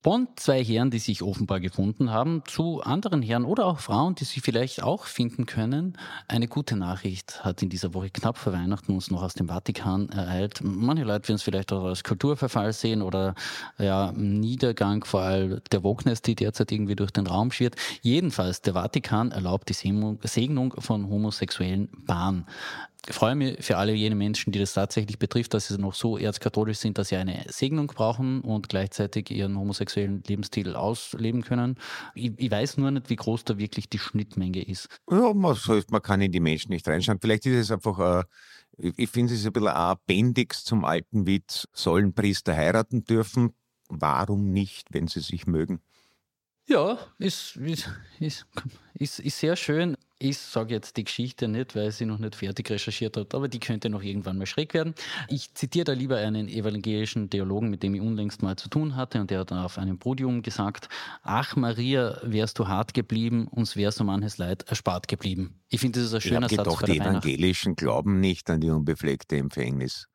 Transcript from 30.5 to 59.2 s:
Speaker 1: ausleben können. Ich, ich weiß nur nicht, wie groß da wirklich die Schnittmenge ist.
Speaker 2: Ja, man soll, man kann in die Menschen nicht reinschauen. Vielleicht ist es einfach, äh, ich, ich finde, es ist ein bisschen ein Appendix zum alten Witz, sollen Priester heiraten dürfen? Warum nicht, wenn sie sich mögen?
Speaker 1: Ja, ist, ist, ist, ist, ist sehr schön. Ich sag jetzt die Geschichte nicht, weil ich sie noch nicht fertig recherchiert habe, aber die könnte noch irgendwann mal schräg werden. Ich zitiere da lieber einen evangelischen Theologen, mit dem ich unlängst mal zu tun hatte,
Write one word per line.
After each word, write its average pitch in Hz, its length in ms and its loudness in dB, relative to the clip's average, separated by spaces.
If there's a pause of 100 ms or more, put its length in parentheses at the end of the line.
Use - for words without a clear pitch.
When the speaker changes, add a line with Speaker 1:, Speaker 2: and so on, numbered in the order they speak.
Speaker 1:
ausleben 113 680 -2
können. 123 340 0 (380)
Ich, 117 220 -4
ich 123 140 -2
weiß 107 260 0
nur 135 140 2
nicht, 135 180 -2
wie 117 80 0
groß 113 280 -2
da 110 120 0
wirklich 104 320 -4
die 104 120 -4
Schnittmenge 92 600 -2
ist. - 260 -8 (220)
Speaker 2:
Ja, 214 220 6
man 185 220 4
soll, 104 360 4
man 107 120 2
kann 98 180 4
in 98 120 4
die 90 80 4
Menschen 78 320 2
nicht 82 140 -2
reinschauen. 92 360 2
Vielleicht 110 240 4
ist 127 100 4
es 110 140 2
einfach, 98 280 0
äh, 90 260 4 (520)
ich, 85 220 -2
ich 117 100 0
finde, 120 240 2
es 113 80 0
ist 104 60 0
ein 104 80 0
bisschen 104 140 4
ein 69 80 2
Appendix 95 880 2
zum 110 200 0
alten 92 420 0
Witz, - 460 0
sollen 92 400 4
Priester 98 420 2
heiraten 101 500 2
dürfen? 113 500 2 (340)
Warum 92 640 0
nicht, 95 400 -2
wenn 78 140 -2
sie 82 140 -4
sich - 260 -6
mögen? 85 340 0 (840)
Speaker 1:
Ja, 208 320 4 (200)
ist, - 380 -4
ist, 151 320 -4 (320)
ist, 156 260 -6 (460)
ist, - 280 -6
ist - 180 -4
sehr 160 180 2
schön. 156 400 0 (240)
Ich 135 160 0
sag 113 340 -4
jetzt 110 260 -4
die 110 80 -2
Geschichte 123 420 -4
nicht, 113 300 -2
weil 107 140 0
ich 107 40 -6
sie 117 100 -4
noch 110 140 -2
nicht 110 160 -6
fertig - 360 -6
recherchiert 110 460 -4
habe, 107 200 -4
aber 139 120 0
die 117 120 -6
könnte 113 280 -2
noch 104 140 -2
irgendwann 98 340 -4
mal 95 100 -4
schräg - 280 -4
werden. 160 200 2 (340)
Ich - 260 -6
zitiere 165 300 0
da 147 80 0
lieber 131 240 0
einen 107 320 0
evangelischen 107 840 -2
Theologen, 101 400 0
mit 98 140 -4
dem 98 100 0
ich 95 60 -2
unlängst 107 420 -2
mal 95 140 -2
zu - 120 -12
tun 151 280 0
hatte, 123 240 -2